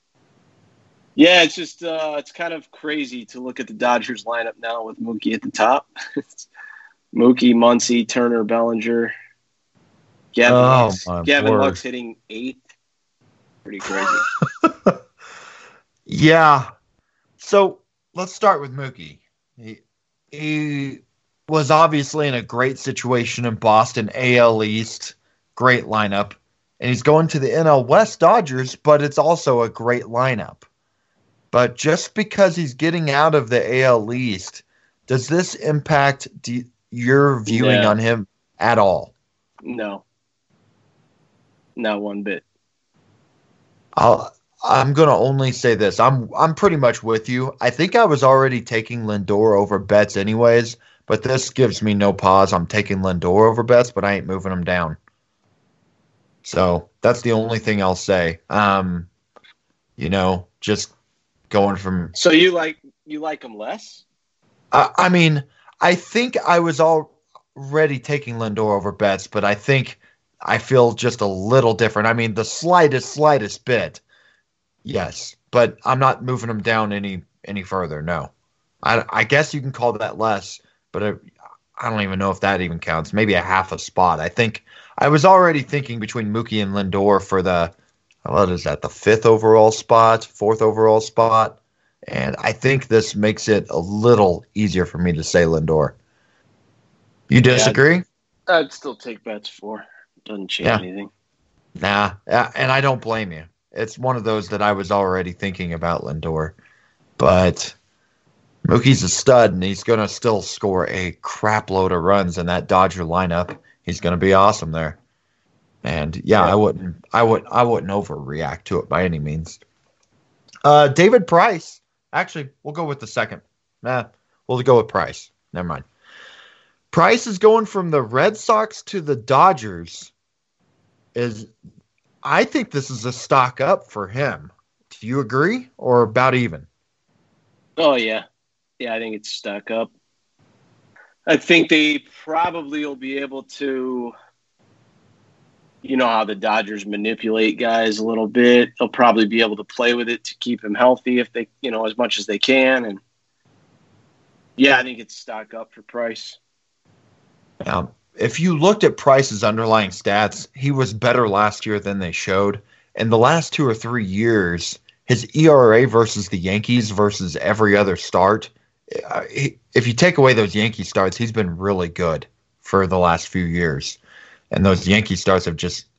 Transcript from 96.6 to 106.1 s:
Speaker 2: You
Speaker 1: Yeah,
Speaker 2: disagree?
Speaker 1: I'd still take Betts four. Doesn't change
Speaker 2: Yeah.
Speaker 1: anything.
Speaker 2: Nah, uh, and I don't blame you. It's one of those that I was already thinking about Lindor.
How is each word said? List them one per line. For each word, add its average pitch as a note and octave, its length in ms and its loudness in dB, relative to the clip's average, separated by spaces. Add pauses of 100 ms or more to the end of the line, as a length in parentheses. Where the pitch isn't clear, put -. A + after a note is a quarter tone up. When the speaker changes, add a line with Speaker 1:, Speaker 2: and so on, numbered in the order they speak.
Speaker 2:
You C3+ 80 4
Speaker 1:
Yeah, B2+ 60 6
Speaker 2:
disagree? C3 600 4 (460)
Speaker 1:
I'd D#3+ 240 0
still B2+ 240 -12
take A2+ 260 -16
Betts G#2+ 260 -12
four. G#2+ 360 -14 (400)
Doesn't G2 240 -12
change - 200 -6
Speaker 2:
Yeah. A2+ 100 0
Speaker 1:
anything. G2 320 -12 (720)
Speaker 2:
Nah, G2+ 320 0 (160)
uh, A#2+ 260 0
and C3 160 -2
I C3+ 100 0
don't C3+ 200 -2
blame A2 320 -6
you. D#2 120 -16 (280)
It's - 260 -10
one B2+ 180 -4
of A2+ 60 -8
those G#2+ 280 -4
that G#2 120 -4
I G#2 100 2
was G2 200 -4
already F#2 400 0
thinking F2+ 400 -8
about E2+ 300 -4
Lindor. D#2 500 -6 (640)